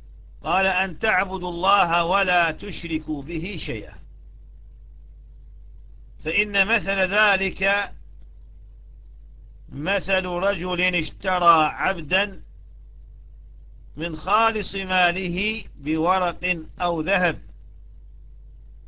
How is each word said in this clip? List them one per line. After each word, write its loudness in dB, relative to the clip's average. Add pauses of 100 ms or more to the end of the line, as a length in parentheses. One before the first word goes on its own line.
(440)
قال: 4
"أن 2
تعبدوا 2
الله 4
ولا 4
تشركوا -4
به -4
شيئا، -6 (2250)
فإن 2
مثل 0
ذلك 2 (1800)
مثل 0
رجل 0
اشترى 6
عبدا 0 (1600)
من -6
خالص 2
ماله 2 (140)
بورق 2 (220)
أو 2
ذهب، 2 (1500)